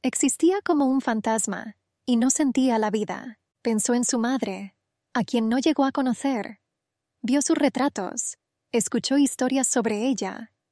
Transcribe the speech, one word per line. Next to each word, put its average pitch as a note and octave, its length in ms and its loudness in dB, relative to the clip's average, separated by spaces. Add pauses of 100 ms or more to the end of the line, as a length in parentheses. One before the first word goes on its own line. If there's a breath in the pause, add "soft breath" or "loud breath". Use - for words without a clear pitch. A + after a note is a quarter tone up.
Existía D#4+ 600 2
como D4 220 2
un C4 140 2
fantasma, A3 760 -2 (280)
y B3 120 2
no B3 140 4
sentía C4 500 4
la G#3+ 100 0
vida. G#3+ 480 -6 (240)
Pensó A3+ 320 2
en B3 100 2
su B3 140 0
madre, G#3+ 560 -4 (400)
a A#3+ 80 0
quien A3+ 260 0
no B3 120 2
llegó C#4+ 240 2
a C4+ 80 0
conocer, B3+ 680 -2 (640)
vio C4+ 200 2
sus E4 140 2
retratos, C4+ 800 -2 (340)
escuchó A#3+ 460 0
historias C4 500 0
sobre G#3+ 380 -2
ella, A3 460 -6 (200)